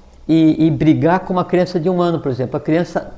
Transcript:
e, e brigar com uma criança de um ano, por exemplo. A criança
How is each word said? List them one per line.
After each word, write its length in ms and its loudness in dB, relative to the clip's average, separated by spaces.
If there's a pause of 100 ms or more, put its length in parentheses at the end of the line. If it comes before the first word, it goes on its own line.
(280)
e, 400 4
e 40 2
brigar 500 2
com 120 -6
uma 120 0
criança 340 0
de 100 -2
um 120 0
ano, 180 0
por 120 -4
exemplo. 260 -4
A 20 -4
criança 580 -4